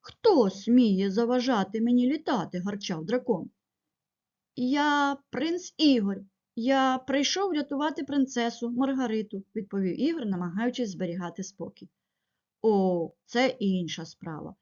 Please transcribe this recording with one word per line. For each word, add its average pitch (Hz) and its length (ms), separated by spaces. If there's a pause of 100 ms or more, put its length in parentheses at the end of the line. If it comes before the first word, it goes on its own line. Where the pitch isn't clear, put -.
«Хто 285 500
сміє 208 600
заважати 226 680
мені 247 320
літати?» 262 460
гарчав 190 460
дракон. 220 460 (1040)
«Я 285 600 (140)
принц 330 460
Ігор. 233 400 (400)
Я 262 420
прийшов 285 540
рятувати 294 520
принцесу 240 680
Маргариту», 240 760 (120)
відповів 190 440
Ігор, 302 260
намагаючись 202 640
зберігати 175 520
спокій. - 460 (760)
«О, 185 480 (160)
це 247 200
інша 180 600
справа. 156 560